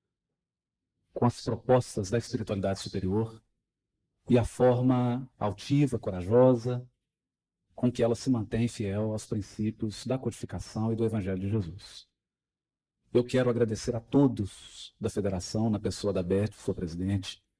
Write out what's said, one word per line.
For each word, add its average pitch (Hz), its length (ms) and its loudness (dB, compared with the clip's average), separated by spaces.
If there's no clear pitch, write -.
com 123 140 2
as - 160 2
propostas 113 680 0
da 120 80 2
espiritualidade 101 600 -2
superior 101 600 -2
e 120 120 6
a 110 40 2
forma 123 960 2
altiva, 123 640 0
corajosa, 120 840 2
com 123 160 2
que - 100 -2
ela 113 140 4
se - 120 -6
mantém 117 400 0
fiel 107 440 -2
aos 107 160 -8
princípios 107 760 -6
da 117 140 -2
codificação 113 720 -6
e 113 40 0
do 110 100 -2
Evangelho 98 320 -2
de 98 100 -4
Jesus. 98 600 -6
Eu 120 100 6
quero 123 260 2
agradecer 113 460 0
a 113 60 -6
todos - 1000 0
da 107 100 -2
federação, 101 600 -2
na 104 100 0
pessoa 101 320 -4
da 92 100 -2
Beth, 98 300 0
sua - 240 -6
presidente, 92 680 -4